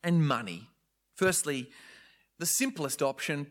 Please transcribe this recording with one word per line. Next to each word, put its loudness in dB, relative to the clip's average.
and 4
money. -2
Firstly, 0
the -4
simplest -2
option, -2